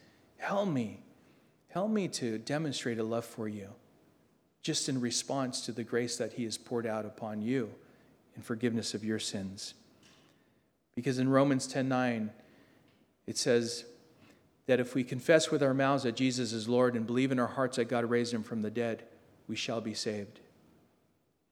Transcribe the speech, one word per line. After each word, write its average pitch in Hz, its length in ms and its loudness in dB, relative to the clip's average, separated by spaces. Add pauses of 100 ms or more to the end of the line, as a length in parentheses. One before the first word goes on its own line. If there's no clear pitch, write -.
(400)
Help 202 280 -2
me. 117 360 -2 (680)
Help 196 200 -2
me 202 200 2
to 113 280 -2
demonstrate 131 600 -2
a 113 40 0
love 113 200 -2
for - 240 -8
you, 104 260 -8 (880)
just - 280 -2
in 131 100 0
response 123 600 -2
to - 100 -6
the 113 140 -6
grace 120 320 0
that 110 160 -4
he 123 100 -4
has 107 140 -4
poured 117 280 -4
out 110 200 -2
upon 107 360 -6
you 117 320 0 (640)
in - 60 -12
forgiveness 117 520 -2
of 107 120 -6
your 110 140 0
sins." 95 540 -6 (1200)
Because 127 220 0
in 131 120 4
Romans 135 380 6
ten 131 200 -2
nine, 123 460 0 (920)
it - 120 -6
says 120 480 2 (800)
that 127 160 6
if 123 140 -4
we 127 100 2
confess 156 440 4
with 147 140 4
our 135 100 4
mouths 135 300 4
that 117 140 0
Jesus 127 340 2
is 110 160 -4
Lord 123 260 4
and 113 140 -2
believe 127 240 2
in 127 80 2
our 120 80 2
hearts 127 300 -2
that 117 80 2
God 120 180 0
raised 120 300 2
him 110 100 -2
from 110 200 -4
the 107 60 -2
dead, 113 380 -2 (400)
we 110 80 -4
shall 113 240 -4
be 107 140 -6
saved. 104 480 -6 (1120)